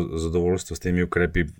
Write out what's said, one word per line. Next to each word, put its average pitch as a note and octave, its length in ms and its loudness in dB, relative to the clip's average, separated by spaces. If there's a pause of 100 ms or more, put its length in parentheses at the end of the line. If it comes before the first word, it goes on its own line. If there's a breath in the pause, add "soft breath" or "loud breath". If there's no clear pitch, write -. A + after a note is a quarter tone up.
(180)
zadovoljstvo F2 580 0
s - 60 -12
temi F2+ 200 2
ukrepi F2 440 2 (140)